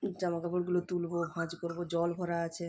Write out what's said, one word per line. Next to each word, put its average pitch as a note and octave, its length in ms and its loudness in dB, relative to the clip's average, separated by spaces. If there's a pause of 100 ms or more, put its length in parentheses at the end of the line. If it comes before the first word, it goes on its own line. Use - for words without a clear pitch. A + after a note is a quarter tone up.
জামা F3 380 0
কাপড়গুলো F3 400 2
তুলবো, F3 460 0
ভাঁজ E3 280 -4
করবো, E3+ 300 -4
জল E3+ 300 2
ভরা E3+ 280 0
আছে, E3+ 260 -4